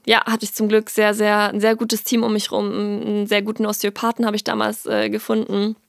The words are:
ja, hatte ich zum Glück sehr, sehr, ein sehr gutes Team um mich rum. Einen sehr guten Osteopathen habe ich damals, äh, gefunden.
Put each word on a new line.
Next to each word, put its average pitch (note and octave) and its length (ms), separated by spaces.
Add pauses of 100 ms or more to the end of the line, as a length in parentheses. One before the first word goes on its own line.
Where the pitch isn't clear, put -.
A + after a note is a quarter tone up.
ja, A3 200
hatte A3+ 200
ich - 80
zum G#3+ 160
Glück G#3+ 200
sehr, G#3+ 240
sehr, G#3 360
ein G3 100
sehr A3 160
gutes A3+ 300
Team A#3 180
um A3+ 80
mich G#3 200
rum. G#3 200
Einen G#3 560
sehr G#3 140
guten G#3+ 240
Osteopathen G#3+ 600
habe G#3 120
ich G#3 80
damals, G#3+ 400
äh, - 240
gefunden. G#3+ 640 (140)